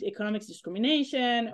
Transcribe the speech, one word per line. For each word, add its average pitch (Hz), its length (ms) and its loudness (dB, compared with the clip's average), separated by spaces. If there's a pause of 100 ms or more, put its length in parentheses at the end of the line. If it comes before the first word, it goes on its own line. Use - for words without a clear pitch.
economics 208 440 -2
discrimination 240 1080 0